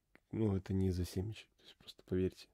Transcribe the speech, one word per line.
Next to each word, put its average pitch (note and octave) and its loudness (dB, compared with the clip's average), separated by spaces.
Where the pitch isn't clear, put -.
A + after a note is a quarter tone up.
Ну, G#2+ 2
это F#2+ -4
не F#2+ 4
из-за F2+ 0
семечек, G2+ -6
то - -20
есть - -20
просто - -20
поверьте. F#2 -2